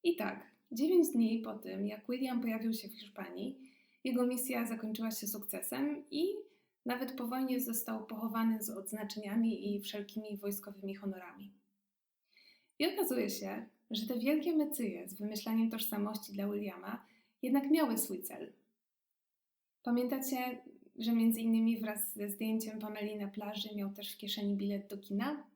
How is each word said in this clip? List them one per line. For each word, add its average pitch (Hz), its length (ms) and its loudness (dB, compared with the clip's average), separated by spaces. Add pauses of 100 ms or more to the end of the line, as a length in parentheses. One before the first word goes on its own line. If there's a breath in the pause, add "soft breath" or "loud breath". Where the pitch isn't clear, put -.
I 339 140 4
tak, - 300 -4 (260)
dziewięć 320 360 6
dni 226 300 4
po 220 160 -6
tym, 196 320 -4
jak 214 220 -6
William 254 320 0
pojawił 226 320 0
się 208 160 -4
w - 60 -12
Hiszpanii, 190 640 -10 (460 loud breath)
jego 247 220 4
misja 247 400 0
zakończyła 220 440 -2
się 220 160 -4
sukcesem 254 840 -2
i 320 160 2 (600 soft breath)
nawet 247 260 -2
po 240 140 -4
wojnie 254 340 0
został 226 460 -2
pochowany 226 560 2
z 214 80 -4
odznaczeniami 208 1040 0
i 202 40 -2
wszelkimi 208 560 -6
wojskowymi 202 580 -6
honorami. 196 580 -8 (1300 soft breath)
I 302 80 4
okazuje 262 440 2
się, 202 360 -6 (240)
że 226 160 -2
te 247 120 0
wielkie 302 380 2
mecyje 202 520 0
z 190 60 -12
wymyślaniem 220 560 0
tożsamości 214 640 -2
dla 196 160 -2
Williama 208 580 -6 (360 soft breath)
jednak 277 280 4
miały 294 280 6
swój - 240 -2
cel. - 300 -8 (1300)
Pamiętacie, 254 800 0 (360)
że 226 140 2
między 226 280 6
innymi 226 400 6
wraz 208 340 -2
ze 208 160 -4
zdjęciem 220 480 -2
Pameli 214 380 -4
na 202 120 -4
plaży 208 480 -6
miał 202 160 -2
też - 220 -10
w - 40 -16
kieszeni 202 380 -2
bilet 202 340 -2
do 202 80 -6
kina? 254 460 -2 (120)